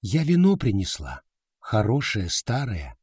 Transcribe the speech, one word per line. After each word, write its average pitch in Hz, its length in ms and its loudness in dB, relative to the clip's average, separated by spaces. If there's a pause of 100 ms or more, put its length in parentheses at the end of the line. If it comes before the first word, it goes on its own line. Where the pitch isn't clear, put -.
Я 113 220 0
вино 175 340 6
принесла, 95 640 -2 (360)
хорошее, 107 720 0
старое. 104 720 -6